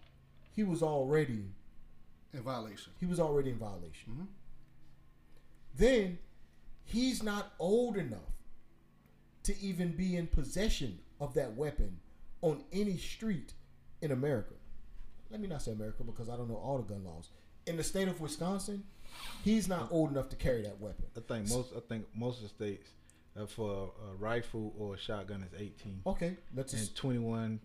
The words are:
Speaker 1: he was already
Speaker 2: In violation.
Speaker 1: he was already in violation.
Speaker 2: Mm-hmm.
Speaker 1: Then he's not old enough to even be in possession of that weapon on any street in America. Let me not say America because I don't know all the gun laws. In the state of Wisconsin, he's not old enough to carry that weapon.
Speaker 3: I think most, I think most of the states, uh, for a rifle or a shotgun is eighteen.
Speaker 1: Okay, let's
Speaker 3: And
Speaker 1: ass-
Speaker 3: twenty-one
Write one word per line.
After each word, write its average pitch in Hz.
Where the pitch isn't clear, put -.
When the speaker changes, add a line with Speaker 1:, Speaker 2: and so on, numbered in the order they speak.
Speaker 1:
he 214
was 170
already 135
Speaker 2:
In 131
violation. 113
Speaker 1:
he 180
was 175
already 143
in 113
violation. 92
Speaker 2:
Mm-hmm. 151
Speaker 1:
Then 208
he's 247
not 202
old 214
enough 139
to -
even 175
be 185
in 170
possession 151
of 131
that 127
weapon 139
on 151
any 196
street -
in 147
America. 131
Let 214
me 196
not 151
say 117
America 107
because 113
I 120
don't 120
know 113
all 135
the 117
gun 101
laws. 82
In 165
the 156
state 190
of 170
Wisconsin, 190
he's 214
not 170
old 160
enough 135
to 131
carry 123
that 101
weapon. 101
Speaker 3:
I 117
think 113
most, 123
I 117
think 113
most 120
of 107
the 104
states, 101
uh, 104
for 101
a 95
rifle 110
or 104
a 92
shotgun 101
is 90
eighteen. 98
Speaker 1:
Okay, 185
let's 120
Speaker 3:
And 110
Speaker 1:
ass- 101
Speaker 3:
twenty-one 113